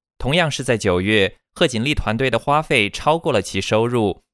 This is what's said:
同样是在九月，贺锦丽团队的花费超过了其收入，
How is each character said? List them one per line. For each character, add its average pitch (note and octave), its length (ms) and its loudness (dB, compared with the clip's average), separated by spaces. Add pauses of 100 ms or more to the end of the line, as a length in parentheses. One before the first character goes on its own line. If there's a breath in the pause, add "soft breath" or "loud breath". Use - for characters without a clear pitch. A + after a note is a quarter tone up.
(180)
同 C3+ 160 -2
样 E3+ 160 0
是 C3+ 140 -6
在 A#2+ 140 0
九 F2+ 200 0
月， G2 380 2 (160)
贺 - 140 0
锦 A#2 180 -2
丽 D3+ 100 -2
团 A2 220 -2
队 C3 140 0
的 A2+ 80 -2
花 D3 240 0
费 A#2 260 0
超 D3+ 300 0
过 E3 120 -4
了 A2 120 2
其 - 180 -4
收 A2 260 0
入， A#2 360 0 (120)